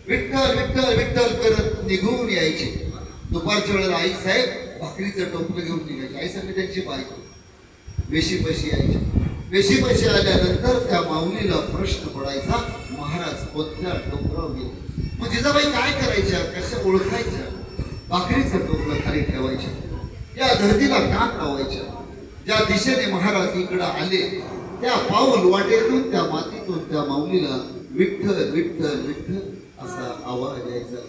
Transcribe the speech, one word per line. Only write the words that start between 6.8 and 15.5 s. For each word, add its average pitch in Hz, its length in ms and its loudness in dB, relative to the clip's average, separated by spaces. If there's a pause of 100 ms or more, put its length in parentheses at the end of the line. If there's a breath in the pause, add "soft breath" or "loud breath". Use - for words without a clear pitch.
बायको - 400 -8 (880)
वेशीपाशी 160 600 0
यायची. - 300 2 (520)
वेशीपाशी 226 560 6
आल्यानंतर 208 720 4 (120)
त्या - 100 2
माऊलीला 180 560 0
प्रश्न - 500 -2
पडायचा, 269 640 -2 (180)
"महाराज 151 560 -6
कोणत्या 156 440 -6
डोंगरावर 156 600 -4
गेले?" - 400 -8 (280)
मग 233 100 -4
जिजाबाई 294 360 2